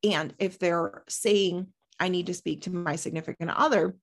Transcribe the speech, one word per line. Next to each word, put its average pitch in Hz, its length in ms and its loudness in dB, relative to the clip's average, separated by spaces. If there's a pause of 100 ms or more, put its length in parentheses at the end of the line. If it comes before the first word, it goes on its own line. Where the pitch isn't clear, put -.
And 160 360 0
if 190 200 -2
they're 170 480 0
saying, 190 640 2 (280)
"I 185 100 0
need 180 160 0
to 180 80 -4
speak 156 300 -6
to 180 80 -6
my 175 240 -2
significant 160 560 -6
other" 208 520 2